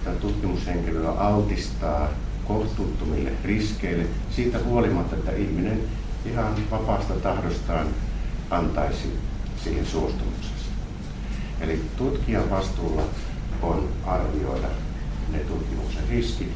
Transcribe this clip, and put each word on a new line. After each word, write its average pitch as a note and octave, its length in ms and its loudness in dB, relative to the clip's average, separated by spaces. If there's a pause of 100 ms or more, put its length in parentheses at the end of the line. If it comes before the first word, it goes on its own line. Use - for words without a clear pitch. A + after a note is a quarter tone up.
tätä E3+ 160 0
tutkimushenkilöä F2 920 0
altistaa E2 960 2 (380)
kohtuuttomille G#2 840 0 (120)
riskeille G2+ 600 0 (260)
siitä A#2+ 340 2
huolimatta, A#2+ 500 2
että - 160 0
ihminen G#2 500 0 (440)
ihan A2 300 0 (160)
vapaasta G#2+ 420 0
tahdostaan E2+ 760 0 (600)
antaisi D#2+ 720 0 (440)
siihen - 220 0
suostumuksensa. - 800 -2 (960)
Eli D#2+ 240 0 (120)
tutkijan - 520 2
vastuulla - 540 2 (580)
on E2 280 2 (160)
arvioida D2 640 0 (640)
ne - 80 0
tutkimuksen - 680 -2
riskit A#2 460 0